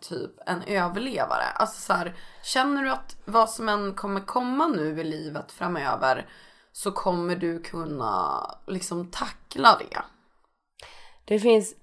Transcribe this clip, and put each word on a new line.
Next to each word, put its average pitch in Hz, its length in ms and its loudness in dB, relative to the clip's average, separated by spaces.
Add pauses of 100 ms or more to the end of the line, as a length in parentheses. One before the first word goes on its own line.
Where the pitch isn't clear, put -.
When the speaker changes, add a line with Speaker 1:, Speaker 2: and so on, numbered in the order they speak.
Speaker 1:
typ - 300 -8 (140)
en 170 180 -2
överlevare? 190 800 0 (120)
Alltså, - 260 -2
så - 120 0
här, 175 220 -2 (280)
känner 277 400 2
du 269 60 0
att - 360 -6
vad 220 240 6
som 226 200 -2
än 208 240 0
kommer 196 280 -4
komma 254 460 0
nu 160 340 0
i - 20 -4
livet 156 480 -8
framöver 131 760 0 (420)
så - 200 -4
kommer 175 440 0
du 170 240 -2
kunna, 117 840 -2 (260)
liksom, 175 440 -6
tackla - 680 4
det? - 220 -6 (1200)
Speaker 2:
Det 214 140 4
finns 220 440 6